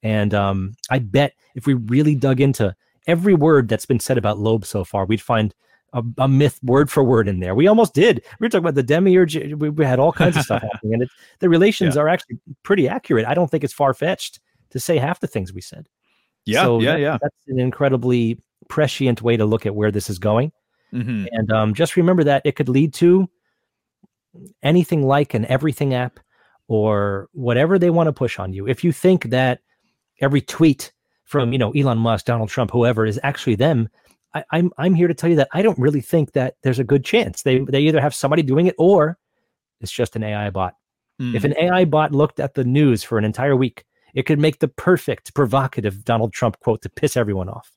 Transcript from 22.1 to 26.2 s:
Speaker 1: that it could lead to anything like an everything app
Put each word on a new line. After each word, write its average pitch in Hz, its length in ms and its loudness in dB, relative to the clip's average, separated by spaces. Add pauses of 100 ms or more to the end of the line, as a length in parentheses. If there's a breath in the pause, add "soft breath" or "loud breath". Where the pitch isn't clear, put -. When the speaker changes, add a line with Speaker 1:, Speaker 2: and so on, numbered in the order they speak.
Speaker 1:
that 139 200 2
it 143 120 0
could 139 120 -2
lead 139 260 2
to 180 340 4 (1300)
anything 156 440 2
like 139 280 0
an 110 120 0
everything 135 480 -2
app 123 240 -6 (500)